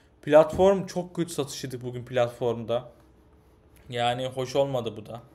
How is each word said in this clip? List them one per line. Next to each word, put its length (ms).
Platform 640
çok 300
güç 160
satışıydı 500
bugün 240
platformda. 840
Yani 360
hoş 300
olmadı 420
bu 80
da. 160